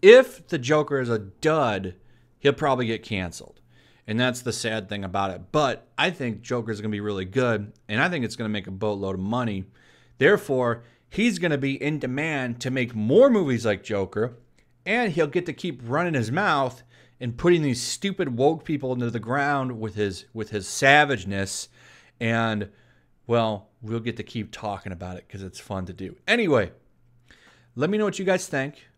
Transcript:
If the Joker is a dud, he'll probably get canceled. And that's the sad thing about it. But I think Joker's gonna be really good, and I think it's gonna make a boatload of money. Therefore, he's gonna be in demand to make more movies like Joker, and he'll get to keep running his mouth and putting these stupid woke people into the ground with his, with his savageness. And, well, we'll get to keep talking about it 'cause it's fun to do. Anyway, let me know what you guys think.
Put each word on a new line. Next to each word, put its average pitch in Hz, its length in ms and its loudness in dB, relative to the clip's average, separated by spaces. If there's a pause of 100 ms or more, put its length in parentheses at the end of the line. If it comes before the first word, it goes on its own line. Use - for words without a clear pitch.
If 240 460 10
the 165 100 -4
Joker 147 420 2
is 123 80 -2
a 117 100 2
dud, 104 760 0 (420)
he'll 139 140 4
probably 131 340 0
get 110 160 -4
canceled. - 580 -8 (460)
And 110 140 -2
that's 123 220 0
the 117 100 -4
sad 110 360 -4
thing 101 160 -8
about 95 280 -2
it. 92 180 -12
But 143 380 0 (100)
I 165 120 2
think 120 320 -6
Joker's 110 380 -6
gonna 107 120 -4
be 101 80 -4
really 101 240 -4
good, 107 480 0 (160)
and 107 120 -2
I 165 80 2
think 160 160 -2
it's 107 120 -8
gonna 113 120 -4
make 104 200 -4
a 95 40 -10
boatload 98 440 -4
of 92 40 -6
money. 104 440 -2 (540)
Therefore, 127 680 2 (260)
he's 208 280 0
gonna 160 200 0
be 135 240 -4
in 151 160 -2
demand 131 640 -4
to 131 100 -4
make 123 240 -4
more 135 340 6
movies 139 380 2
like 101 160 0
Joker, 104 560 -4 (460)
and 214 280 0
he'll 160 140 2
get 175 200 -2
to 160 60 -6
keep 135 320 -8
running 156 300 -2
his 113 160 0
mouth 147 540 0 (360)
and 120 160 -6
putting 170 260 4
these 123 200 0
stupid 185 540 -4
woke 151 280 2
people 135 280 -4
into 120 180 -2
the 117 80 -4
ground 131 640 -2
with 110 140 -6
his, 104 380 -4
with 110 180 -8
his 104 180 -6
savageness. 123 1000 2 (520)
And, 113 480 0 (580)
well, 113 440 0 (100)
we'll 113 200 -4
get 113 180 -6
to 107 40 -8
keep 107 300 -8
talking 101 400 -8
about 90 240 -10
it - 120 -18
'cause 98 140 -14
it's 95 180 -14
fun 95 260 -6
to 95 60 -12
do. 92 240 -12 (100)
Anyway, 165 460 2 (1000)
let 147 160 -2
me 214 80 -2
know 214 60 0
what 196 140 -4
you 196 60 -6
guys 185 220 0
think. 139 400 -6 (120)